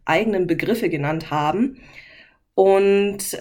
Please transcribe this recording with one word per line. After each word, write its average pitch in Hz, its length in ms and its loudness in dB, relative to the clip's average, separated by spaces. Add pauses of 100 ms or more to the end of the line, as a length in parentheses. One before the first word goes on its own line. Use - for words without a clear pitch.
eigenen 185 400 0
Begriffe 185 420 -2
genannt 156 420 -4
haben. 156 480 -2 (760)
Und 196 880 2